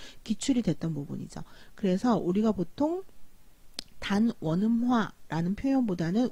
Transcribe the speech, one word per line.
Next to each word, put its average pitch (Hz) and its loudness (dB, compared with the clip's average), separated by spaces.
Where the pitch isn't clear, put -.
기출이 240 0
됐던 165 0
부분이죠. 143 -8
그래서 196 2
우리가 208 2
보통 311 -2
단 214 2
원음화라는 202 2
표현보다는 226 2